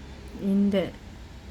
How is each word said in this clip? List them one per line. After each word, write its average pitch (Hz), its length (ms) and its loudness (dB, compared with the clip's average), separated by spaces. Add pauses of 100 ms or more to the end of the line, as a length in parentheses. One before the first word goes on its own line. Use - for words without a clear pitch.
(440)
இந்த 202 320 6 (760)